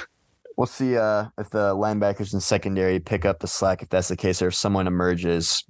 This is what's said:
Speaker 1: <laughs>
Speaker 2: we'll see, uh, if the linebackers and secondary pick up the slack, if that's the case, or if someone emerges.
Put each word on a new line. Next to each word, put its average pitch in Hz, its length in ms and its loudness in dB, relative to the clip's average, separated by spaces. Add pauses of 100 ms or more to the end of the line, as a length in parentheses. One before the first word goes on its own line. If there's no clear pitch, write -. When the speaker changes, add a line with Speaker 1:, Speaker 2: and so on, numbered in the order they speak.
(180)
Speaker 1:
<laughs> - 400 -16
Speaker 2:
we'll 123 100 2
see, 127 300 -2
uh, 107 280 2 (120)
if 104 120 -10
the 101 260 2
linebackers 104 580 0
and 98 100 -2
secondary 95 560 0
pick 95 240 -2
up 98 160 2
the 95 80 -6
slack, 95 340 0
if - 80 -14
that's 92 200 0
the 90 80 -4
case, - 240 0
or 90 60 2
if 90 80 -2
someone 98 320 0
emerges. 90 840 0